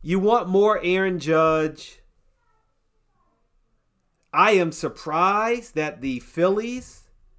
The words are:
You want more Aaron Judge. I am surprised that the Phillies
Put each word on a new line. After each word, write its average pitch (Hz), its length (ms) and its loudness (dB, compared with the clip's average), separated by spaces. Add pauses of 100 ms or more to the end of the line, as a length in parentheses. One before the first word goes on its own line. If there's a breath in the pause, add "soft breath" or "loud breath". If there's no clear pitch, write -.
You 170 160 -2
want 208 300 2
more 202 340 2
Aaron 180 380 0
Judge. 156 800 -2 (2250)
I 190 200 4
am 170 200 2
surprised 202 1040 -2
that 151 240 -6
the 131 180 -6
Phillies 214 880 -4 (340)